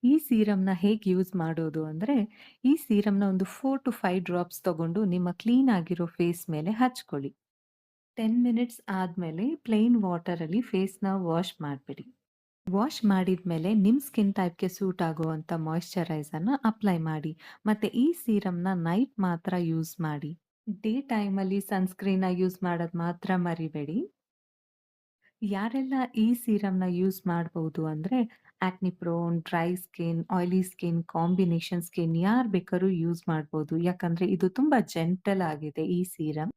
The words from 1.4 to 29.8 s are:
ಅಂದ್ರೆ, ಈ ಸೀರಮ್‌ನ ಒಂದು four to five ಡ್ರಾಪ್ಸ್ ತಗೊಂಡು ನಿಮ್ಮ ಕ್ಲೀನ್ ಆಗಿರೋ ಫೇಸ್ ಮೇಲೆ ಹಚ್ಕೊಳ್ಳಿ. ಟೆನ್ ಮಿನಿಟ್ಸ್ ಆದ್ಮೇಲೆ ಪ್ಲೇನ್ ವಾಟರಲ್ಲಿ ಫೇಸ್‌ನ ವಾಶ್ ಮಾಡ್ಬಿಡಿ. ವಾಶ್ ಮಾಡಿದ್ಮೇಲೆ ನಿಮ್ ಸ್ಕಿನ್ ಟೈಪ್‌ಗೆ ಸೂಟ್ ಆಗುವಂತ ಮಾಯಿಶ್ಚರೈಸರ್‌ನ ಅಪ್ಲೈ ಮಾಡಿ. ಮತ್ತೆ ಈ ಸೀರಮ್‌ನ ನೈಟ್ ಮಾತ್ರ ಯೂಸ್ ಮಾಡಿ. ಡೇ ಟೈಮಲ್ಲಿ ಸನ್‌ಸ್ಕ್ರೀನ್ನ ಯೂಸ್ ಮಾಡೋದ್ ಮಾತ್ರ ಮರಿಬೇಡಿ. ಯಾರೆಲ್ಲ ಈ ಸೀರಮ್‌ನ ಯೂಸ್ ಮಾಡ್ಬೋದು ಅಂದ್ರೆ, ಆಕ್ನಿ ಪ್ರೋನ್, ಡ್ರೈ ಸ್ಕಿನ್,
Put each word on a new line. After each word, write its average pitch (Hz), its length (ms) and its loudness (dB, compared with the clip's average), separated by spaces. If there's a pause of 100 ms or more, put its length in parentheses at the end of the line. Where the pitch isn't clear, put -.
ಅಂದ್ರೆ, 185 320 0 (460)
ಈ 277 120 6
ಸೀರಮ್‌ನ 202 480 2
ಒಂದು 190 240 2
four 269 300 -2
to 254 160 -2
five 185 300 0
ಡ್ರಾಪ್ಸ್ 175 380 -4
ತಗೊಂಡು 170 440 0
ನಿಮ್ಮ 175 260 0
ಕ್ಲೀನ್ 254 380 4
ಆಗಿರೋ 175 380 0
ಫೇಸ್ 170 420 -2
ಮೇಲೆ 160 220 -2
ಹಚ್ಕೊಳ್ಳಿ. 220 600 -2 (880)
ಟೆನ್ 226 260 2
ಮಿನಿಟ್ಸ್ 240 460 0
ಆದ್ಮೇಲೆ 185 640 -2
ಪ್ಲೇನ್ 226 460 4
ವಾಟರಲ್ಲಿ 175 600 -2
ಫೇಸ್‌ನ 190 460 -2 (140)
ವಾಶ್ 170 400 -2
ಮಾಡ್ಬಿಡಿ. 139 440 -10 (640)
ವಾಶ್ 202 380 0
ಮಾಡಿದ್ಮೇಲೆ 185 680 2
ನಿಮ್ 220 260 6
ಸ್ಕಿನ್ 202 340 0
ಟೈಪ್‌ಗೆ 180 340 -2
ಸೂಟ್ 180 340 -4
ಆಗುವಂತ 160 560 -4
ಮಾಯಿಶ್ಚರೈಸರ್‌ನ 160 920 -4 (160)
ಅಪ್ಲೈ 208 340 0
ಮಾಡಿ. 156 320 -4 (340)
ಮತ್ತೆ 214 280 0
ಈ 247 200 2
ಸೀರಮ್‌ನ 190 600 -2 (100)
ನೈಟ್ 185 360 0
ಮಾತ್ರ 180 420 0
ಯೂಸ್ 160 400 -2
ಮಾಡಿ. 151 300 -6 (460)
ಡೇ 226 240 -2
ಟೈಮಲ್ಲಿ 196 600 -2
ಸನ್‌ಸ್ಕ್ರೀನ್ನ 190 680 0
ಯೂಸ್ 185 320 -2
ಮಾಡೋದ್ 170 320 -2
ಮಾತ್ರ 175 400 -4
ಮರಿಬೇಡಿ. 160 640 -2 (1400)
ಯಾರೆಲ್ಲ 226 540 -2 (200)
ಈ 220 180 4
ಸೀರಮ್‌ನ 202 580 0
ಯೂಸ್ 185 360 0
ಮಾಡ್ಬೋದು 165 580 -2
ಅಂದ್ರೆ, 160 340 -2 (420)
ಆಕ್ನಿ 185 300 -2
ಪ್ರೋನ್, 170 500 -2
ಡ್ರೈ 170 340 -2
ಸ್ಕಿನ್, 170 460 -4 (100)